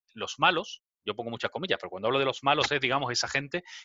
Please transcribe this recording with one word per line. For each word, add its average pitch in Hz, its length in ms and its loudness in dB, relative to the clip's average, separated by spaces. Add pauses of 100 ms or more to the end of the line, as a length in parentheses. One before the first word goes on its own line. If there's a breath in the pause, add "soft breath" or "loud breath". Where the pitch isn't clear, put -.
(140)
los 104 240 -8
malos, 165 460 2 (200)
yo 104 120 -4
pongo 117 160 -6
muchas 113 200 -4
comillas, 151 300 -2
pero 90 80 -6
cuando 98 180 -2
hablo 135 120 4
de 139 60 4
los 131 180 -2
malos 143 280 4
es, 143 80 2
digamos, 131 320 0
esa 117 160 0
gente 139 360 -2 (220 loud breath)